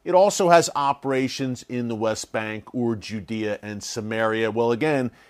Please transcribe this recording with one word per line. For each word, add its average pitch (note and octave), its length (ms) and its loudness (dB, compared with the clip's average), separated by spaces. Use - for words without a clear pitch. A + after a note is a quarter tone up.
it F3 120 0
also F#3+ 340 4
has E3+ 260 6
operations C3+ 960 -2
in B2 200 -4
the A#2 60 -2
West A2 380 -2
Bank G#2+ 420 -6
or A#2 220 0
Judea G#2 640 -6
and G#2 220 -8
Samaria. A2 680 -2
Well, A#2 220 2
again, C3 380 0